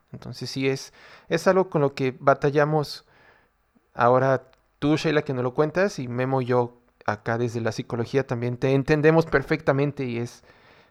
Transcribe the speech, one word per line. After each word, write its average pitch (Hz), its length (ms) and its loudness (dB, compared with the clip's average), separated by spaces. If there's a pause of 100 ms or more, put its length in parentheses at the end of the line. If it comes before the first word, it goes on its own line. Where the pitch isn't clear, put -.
(120)
Entonces 127 380 -12
sí 135 180 -2
es, 135 240 -4 (360)
es 165 200 0
algo 185 220 4
con 156 120 2
lo 139 120 0
que 131 260 -2
batallamos 147 840 0 (880)
ahora 127 560 2 (280)
tú, 147 180 2
Sheila, 151 260 0
que 143 120 -4
no 123 80 -4
lo 123 120 -4
cuentas, 175 440 0
y 127 100 -8
Memo 127 340 0
y 120 40 -4
yo 120 340 0 (260)
acá 113 320 -2
desde 120 220 -2
la 113 120 -2
psicología 123 540 -4
también 123 300 -4
te 135 180 0
entendemos 156 520 4
perfectamente 139 800 -2
y 117 140 -6
es 120 240 -8 (480)